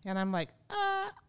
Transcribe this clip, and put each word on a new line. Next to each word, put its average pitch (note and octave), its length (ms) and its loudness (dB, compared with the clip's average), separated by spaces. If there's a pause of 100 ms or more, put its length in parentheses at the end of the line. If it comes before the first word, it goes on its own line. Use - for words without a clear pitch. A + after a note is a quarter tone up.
And F#3+ 140 -2
I'm F#3+ 120 0
like, E3+ 180 0 (200)
Uh G4 400 0 (200)